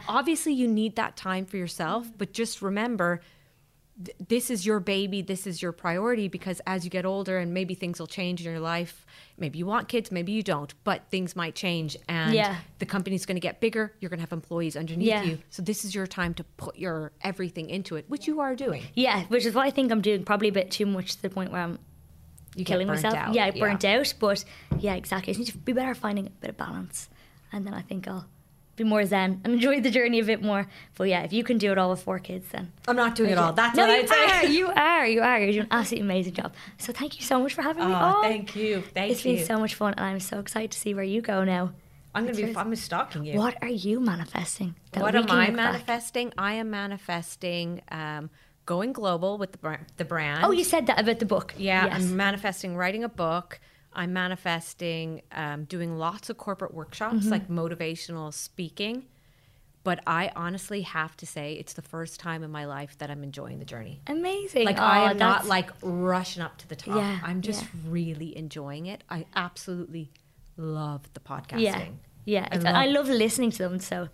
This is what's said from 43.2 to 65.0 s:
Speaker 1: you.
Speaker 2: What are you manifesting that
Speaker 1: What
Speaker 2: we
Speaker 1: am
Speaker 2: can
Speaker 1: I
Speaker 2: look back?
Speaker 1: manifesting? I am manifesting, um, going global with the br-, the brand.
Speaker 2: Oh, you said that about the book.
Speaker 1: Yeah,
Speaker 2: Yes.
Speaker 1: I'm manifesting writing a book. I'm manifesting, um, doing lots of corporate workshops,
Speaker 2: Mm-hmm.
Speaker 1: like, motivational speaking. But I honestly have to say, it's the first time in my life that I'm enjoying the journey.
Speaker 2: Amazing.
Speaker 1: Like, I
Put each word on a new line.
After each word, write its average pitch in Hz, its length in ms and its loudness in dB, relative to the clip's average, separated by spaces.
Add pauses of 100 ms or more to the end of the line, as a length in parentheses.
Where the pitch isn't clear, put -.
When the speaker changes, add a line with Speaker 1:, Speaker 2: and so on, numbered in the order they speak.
Speaker 1:
you. 151 120 -2
Speaker 2:
What 240 240 2
are 233 60 -4
you 214 320 0
manifesting 170 760 -2 (180)
that 190 100 -2
Speaker 1:
What 214 120 2
Speaker 2:
we 240 60 6
Speaker 1:
am 226 60 2
Speaker 2:
can 180 100 4
Speaker 1:
I 185 120 8
Speaker 2:
look 233 80 0
back? 233 160 2
Speaker 1:
manifesting? 240 640 -4
I 202 160 -2
am 226 160 -4
manifesting, 175 1200 -4
um, 151 400 -6 (360)
going 196 260 0
global 190 440 0
with 202 160 -6
the - 60 -18
br-, 156 160 -6 (240)
the 170 60 -4
brand. 151 400 0
Speaker 2:
Oh, 403 80 6
you 359 120 4
said 311 220 2
that - 140 6
about 226 180 4
the 220 80 0
book. - 320 0
Speaker 1:
Yeah, 190 280 4
Speaker 2:
Yes. 185 100 0
Speaker 1:
I'm 185 200 0
manifesting 196 600 -2
writing 190 280 0
a 233 40 -4
book. 175 520 -2 (320)
I'm 180 200 -4
manifesting, 170 1120 -4 (100)
um, 147 320 -6
doing 170 340 -6
lots 170 320 -4
of 226 80 -8
corporate 190 340 -8
workshops, 214 440 -4
Speaker 2:
Mm-hmm. 208 140 2
Speaker 1:
like, 208 180 -2
motivational 165 840 -6
speaking. 220 760 -8 (760)
But 175 240 -2
I 170 300 0
honestly 185 460 -6
have 160 340 -6
to 165 100 -16
say, 151 280 -8
it's - 180 -12
the 165 100 -14
first 165 380 -12
time 165 240 -6
in 151 80 -10
my 147 140 -8
life 143 320 -10
that 147 120 -8
I'm 143 140 -10
enjoying 139 340 -10
the 143 60 -12
journey. 117 420 -12
Speaker 2:
Amazing. 349 600 0
Speaker 1:
Like, 202 120 2
I 208 280 6